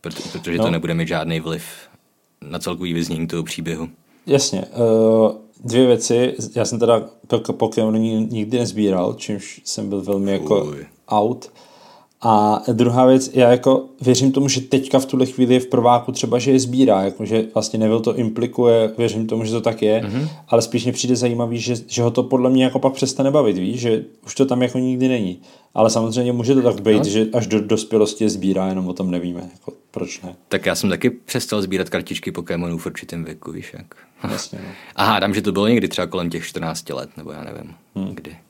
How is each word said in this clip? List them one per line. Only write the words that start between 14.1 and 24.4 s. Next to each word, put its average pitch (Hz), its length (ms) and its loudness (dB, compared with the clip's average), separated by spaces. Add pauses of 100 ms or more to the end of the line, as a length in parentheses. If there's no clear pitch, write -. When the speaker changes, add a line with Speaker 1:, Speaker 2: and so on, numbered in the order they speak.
Speaker 2:
tomu, 139 160 2
že 127 120 0
teďka 131 380 0
v 131 80 0
tuhle 127 200 2
chvíli 127 280 2
je 123 60 4
v 127 60 -8
prváku 120 460 2
třeba, 117 260 -2
že 127 120 0
je 131 100 6
sbírá, 120 420 4
jako 98 220 -4
že 110 300 0
vlastně 110 240 -2
Neville 110 240 2
to 113 140 0
implikuje, 117 840 2
věřím 113 280 0
tomu, 113 180 -4
že 110 80 -4
to 113 80 0
tak 110 220 -2
je, 107 200 4
Speaker 1:
Mhm. 120 260 -4 (200)
Speaker 2:
ale 117 140 4
spíš 117 220 -4
mě 123 80 -2
přijde 123 240 0
zajímavý, 117 420 -2
že, 117 160 -4 (140)
že 120 140 -2
ho 120 80 2
to 117 120 0
podle 127 280 2
mě 131 140 4
jako 127 140 0
pak 135 140 2
přestane 135 380 -2
bavit, 123 280 2
víš, 104 220 -4
že 110 240 0 (220)
už - 80 -14
to 135 120 2